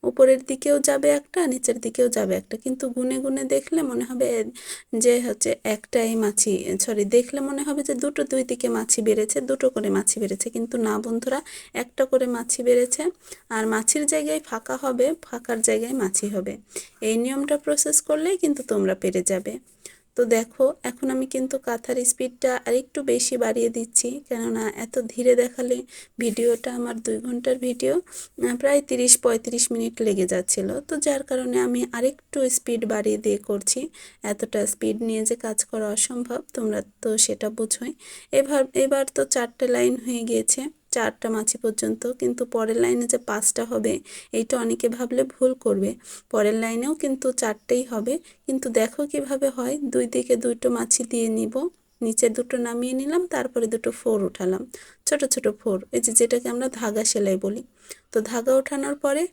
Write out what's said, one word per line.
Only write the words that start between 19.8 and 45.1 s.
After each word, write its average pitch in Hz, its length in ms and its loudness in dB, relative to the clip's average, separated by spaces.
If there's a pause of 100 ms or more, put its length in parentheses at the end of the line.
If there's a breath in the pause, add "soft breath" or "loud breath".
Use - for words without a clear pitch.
তো 247 120 2
দেখো 233 380 2 (200)
এখন 247 260 -6
আমি 262 160 0
কিন্তু 262 320 -4
কাঁথার 240 460 -4
স্পিডটা 254 480 0 (120)
আরেকটু 262 380 0
বেশি 247 340 0
বাড়িয়ে 233 340 2
দিচ্ছি, 226 380 -2 (160)
কেননা 226 400 -2 (120)
এত 226 180 -8 (120)
ধীরে 247 300 4
দেখালে 247 400 2 (420 loud breath)
ভিডিওটা 233 560 2
আমার 240 260 -4
দুই 220 200 -2
ঘন্টার 247 380 -2
ভিডিও, 254 360 0
আহ, - 640 -4
প্রায় 285 260 4
তিরিশ 247 380 4
পঁয়ত্রিশ 233 500 0
মিনিট 226 300 -2
লেগে 196 260 2
যাচ্ছিল। 190 420 0 (120)
তো 294 160 -6
যার 285 260 0
কারণে 254 380 -2
আমি 247 200 0 (120)
আরেকটু 254 460 -2 (100)
স্পিড 240 380 -2
বাড়িয়ে 214 320 0
দিয়ে 208 200 0
করছি। 208 420 -4 (420 loud breath)
এতটা 214 440 -4
স্পিড 214 360 -2
নিয়ে 226 220 -2
যে 233 120 0
কাজ 220 280 -6
করা 220 280 -4
অসম্ভব, 240 480 -4 (140)
তোমরা 214 260 -2 (200)
তো 220 180 -2
সেটা 214 320 0
বোঝোই। 220 420 -6 (400 loud breath)
এবার, 277 300 2 (120)
এবার 269 300 2 (100)
তো - 100 0
চারটে 240 440 -2
লাইন 247 340 4
হয়ে 240 220 -4
গিয়েছে, 226 380 0 (280)
চারটা 226 400 -2
মাছি 220 280 -2
পর্যন্ত, 220 440 -2 (160)
কিন্তু 247 280 -2
পরের 226 340 -2
লাইনে 240 260 2
যে 240 200 2
পাঁচটা 214 380 0
হবে 226 300 0 (380 loud breath)
এইটা 226 260 0
অনেকে 226 300 0
ভাবলে 247 360 0